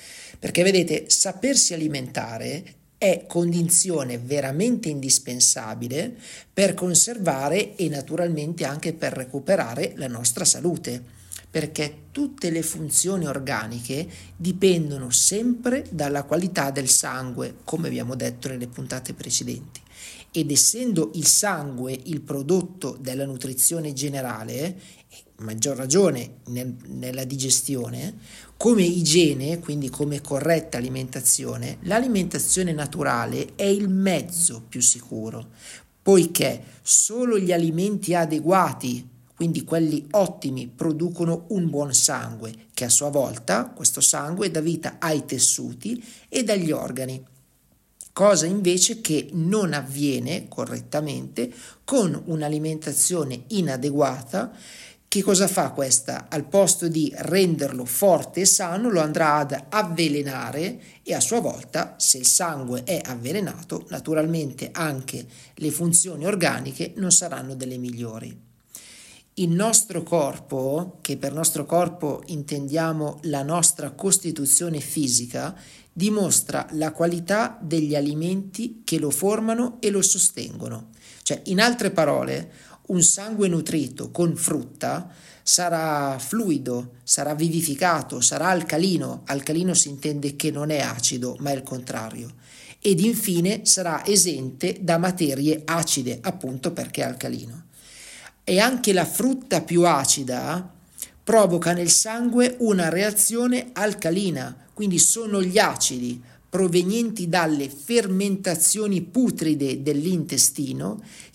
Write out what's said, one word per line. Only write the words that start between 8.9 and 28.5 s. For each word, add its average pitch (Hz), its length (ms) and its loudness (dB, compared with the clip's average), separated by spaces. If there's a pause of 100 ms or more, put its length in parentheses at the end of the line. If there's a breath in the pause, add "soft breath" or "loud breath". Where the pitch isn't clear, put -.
per 147 200 -4
recuperare 131 840 -2
la 139 100 -6
nostra 120 380 -2
salute, 156 580 0 (480 loud breath)
perché 151 520 -4 (100)
tutte 277 380 -4
le 165 120 -2
funzioni 165 640 -2
organiche 127 840 -6 (280 loud breath)
dipendono 170 760 2
sempre 240 800 2
dalla 143 320 -2
qualità 160 480 0
del 135 180 -2
sangue, 127 760 0
come 165 240 -4
abbiamo 123 260 -4
detto 123 320 -6
nelle 123 220 -8
puntate 131 460 -8
precedenti. 123 680 -6 (500 loud breath)
Ed 151 220 0
essendo 208 600 2
il 151 120 -2
sangue 139 800 0
il 151 160 -6
prodotto 143 800 -2
della 131 260 -6
nutrizione 139 640 -2
generale, 131 840 -6 (300 loud breath)
e - 160 -20 (140)
maggior 110 380 -2
ragione 131 600 2 (100)
nel, 123 280 -6 (120)
nella 131 380 -8
digestione, 131 880 -2 (420 loud breath)